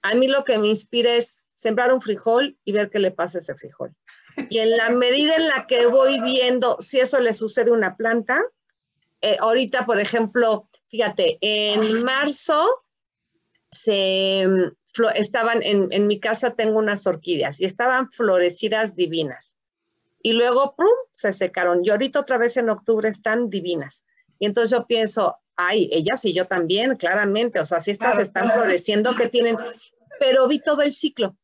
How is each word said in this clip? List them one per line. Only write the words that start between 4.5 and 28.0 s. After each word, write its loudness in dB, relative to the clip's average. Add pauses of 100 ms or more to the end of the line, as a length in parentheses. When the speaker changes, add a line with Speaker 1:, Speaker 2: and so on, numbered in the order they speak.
Speaker 1:
en 2
la 0
medida 2
en 2
la -2
que 2
voy 4
viendo 0
si -2
eso 2
le 2
sucede 0
a 6
una 0
planta, -2 (800)
eh, 2
ahorita, 0
por 0
ejemplo, 0 (200)
fíjate, -2
en 0
marzo 0 (1040)
se, 0
mm, 0 (220)
flo-, 0
estaban -2
en, 0
en 0
mi 0
casa -2
tengo 0
unas -2
orquídeas -4
y -2
estaban -2
florecidas 0
divinas. -6 (680)
Y 0
luego, 2
¡prum!, 4 (260)
se -4
secaron. 0
Y 2
ahorita 0
otra -2
vez 0
en 0
octubre -2
están -2
divinas. -6 (360)
Y -4
entonces 0
yo 0
pienso, -2 (200)
"Ay, 0
ellas -2
y -2
yo -2
también, -2
claramente. -2
O -2
sea, -2
si -4
estas -2